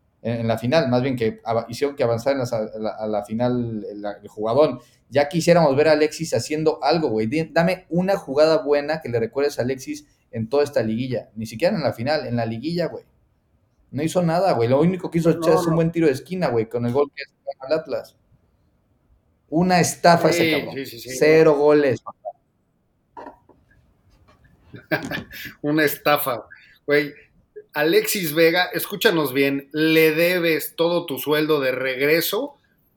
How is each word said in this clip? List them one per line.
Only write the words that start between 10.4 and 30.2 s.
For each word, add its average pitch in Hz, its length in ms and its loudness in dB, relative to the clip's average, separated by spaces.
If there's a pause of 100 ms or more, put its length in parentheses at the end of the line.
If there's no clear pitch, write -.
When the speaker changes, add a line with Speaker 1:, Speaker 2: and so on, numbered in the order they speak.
Speaker 1:
toda 143 140 2
esta 135 200 -2
liguilla. 113 520 -4
Ni 110 120 -10
siquiera 165 280 -2
en 160 60 -4
la 117 120 -2
final, 139 340 -4
en 120 80 -4
la 117 100 -2
liguilla, 151 420 -4
güey. 117 180 -12 (840)
No 135 140 -6
hizo 165 180 -2
nada, 175 300 2
güey. 117 180 2
Lo 135 100 4
único 175 300 0
que 170 100 -2
hizo 165 160 4
Speaker 2:
No, - 120 -4
Speaker 1:
es 160 140 4
un 170 100 -2
Speaker 2:
no. 160 60 2
Speaker 1:
buen 165 140 2
tiro 165 140 0
de 143 80 4
esquina, 170 360 -4
güey, 113 200 0
con 120 160 -4
el 120 80 -2
gol 143 220 2
que 139 80 -12
es - 60 -20 (320)
al 135 120 -4
Atlas. 131 420 -6 (1300)
Una 180 300 2
estafa 165 520 4
Speaker 2:
Sí, 170 120 2
Speaker 1:
ese 156 160 2
cabrón. - 160 -8
Speaker 2:
sí, 135 100 -10
sí, 120 140 -16
sí, 117 180 -14
Speaker 1:
Cero 156 380 6
Speaker 2:
no. 143 80 0
Speaker 1:
goles. 147 400 4 (2750)
Speaker 2:
<laughs> - 880 -8
Una 151 240 2
estafa, 139 600 -2 (400)
güey. 147 280 0 (600)
Alexis 170 600 0
Vega, 165 400 4
escúchanos 170 600 0
bien, 139 380 -2
le 160 400 2
debes 170 640 0